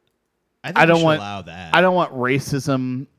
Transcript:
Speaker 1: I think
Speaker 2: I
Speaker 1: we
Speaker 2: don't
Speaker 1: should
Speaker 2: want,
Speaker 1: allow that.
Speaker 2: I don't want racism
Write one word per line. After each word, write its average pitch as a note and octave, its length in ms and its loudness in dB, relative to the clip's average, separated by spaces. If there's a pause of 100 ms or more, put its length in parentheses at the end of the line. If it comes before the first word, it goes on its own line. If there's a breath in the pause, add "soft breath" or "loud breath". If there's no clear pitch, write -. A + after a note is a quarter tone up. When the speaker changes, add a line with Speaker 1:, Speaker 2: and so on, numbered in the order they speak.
(640)
Speaker 1:
I C#3 60 -10
think F3 80 -2
Speaker 2:
I D3+ 60 6
Speaker 1:
we E3 40 6
Speaker 2:
don't E3+ 120 6
Speaker 1:
should E3 40 2
Speaker 2:
want, D#3 160 2
Speaker 1:
allow G2+ 220 -8
that. E2+ 340 -6
Speaker 2:
I E3 60 6
don't F#3 140 2
want D#3 180 -2
racism C3 920 -4 (120)